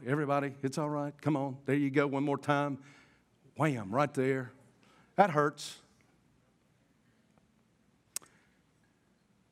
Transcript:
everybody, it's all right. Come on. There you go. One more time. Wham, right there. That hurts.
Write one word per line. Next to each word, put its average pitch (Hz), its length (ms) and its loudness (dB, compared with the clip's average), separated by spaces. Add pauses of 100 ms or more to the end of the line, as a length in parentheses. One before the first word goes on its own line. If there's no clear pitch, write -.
everybody, 143 460 0 (100)
it's 135 140 -4
all 151 120 -2
right. 147 320 -4
Come 151 140 2
on. 135 300 -4
There 143 100 2
you 143 140 2
go. 143 180 4
One 139 160 0
more 143 140 0
time. 143 400 0 (800)
Wham, 117 360 0
right 143 200 2
there. 131 400 -2 (640)
That 190 140 6
hurts. 147 440 0 (3750)